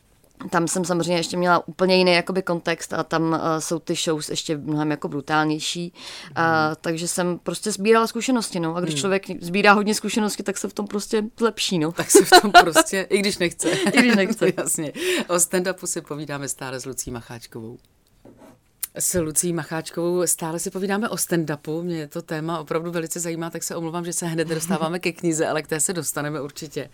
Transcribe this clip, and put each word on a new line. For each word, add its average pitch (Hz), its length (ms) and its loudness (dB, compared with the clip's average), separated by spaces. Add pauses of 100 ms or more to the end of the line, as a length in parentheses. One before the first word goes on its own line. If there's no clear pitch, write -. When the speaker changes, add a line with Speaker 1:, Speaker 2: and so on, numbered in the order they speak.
(500)
Speaker 1:
tam 170 180 2
jsem 185 160 -2
samozřejmě 170 320 0
ještě 165 200 -2
měla 175 320 2
úplně 185 280 2
jiný 180 160 6
jakoby 180 300 2
kontext 170 500 -4
a 160 100 -2
tam, 165 320 0
eh, 160 260 0
jsou 160 180 -4
ty 170 160 -4
shows 156 340 -4
ještě 156 280 -4
mnohem 151 340 -2
jako 151 180 -4
brutálnější. 156 840 -2 (420)
A, 160 340 2
Speaker 2:
Mhm. 156 120 -4
Speaker 1:
takže 165 280 -4
jsem 175 300 -2
prostě 180 340 -6
sbírala 226 340 4
zkušenosti, 226 540 -2
no. 165 160 -2
A 180 40 -4
když 165 140 0
Speaker 2:
Hmm. 143 60 -2
Speaker 1:
člověk 190 220 0 (200)
sbírá 196 300 6
hodně 208 220 4
zkušeností, 208 480 -2
tak 196 160 -4
se 202 100 -4
v - 60 -16
tom 208 120 -6
prostě 208 360 -2 (160)
zlepší, 214 400 0
no. 156 140 0
Speaker 2:
Tak - 180 -4
se 370 140 10
v - 60 -2 (120)
tom 202 100 2
prostě, 247 580 6
i 202 80 4
když 196 200 0
nechce. 170 320 0
Speaker 1:
<laughs> 359 220 2
I 277 60 4
když 240 180 6
nechce. 190 360 2
Speaker 2:
<laughs> - 40 -4
Jasně. 147 360 -4 (360)
O 180 60 0
stand-upu 180 520 0
si 170 140 -6
povídáme 143 480 -8
stále 131 320 -8
s 123 60 -12
Lucí 123 240 -8
Macháčkovou. 120 680 -12 (1160)
S 170 260 -2
Lucí 160 320 0
Macháčkovou 170 720 -2
stále 165 320 -2
si 180 120 -6
povídáme 196 380 -2
o - 60 -6
stand-upu. 160 680 -2
Mě 165 260 -6
to 170 140 -10
téma 160 380 -4
opravdu 160 300 -4
velice 170 300 -4
zajímá, 165 300 -6
tak 165 120 -8
se - 140 -6
omlouvám, 170 280 -4
že 170 80 -6
se 170 140 -4
hned 160 220 -2
nedostáváme 160 500 -2
ke 170 140 -2
knize, 160 360 0
ale 151 140 0
k 151 40 -10
té 156 140 -2
se 196 120 0
dostaneme 151 480 -4
určitě. 143 520 -10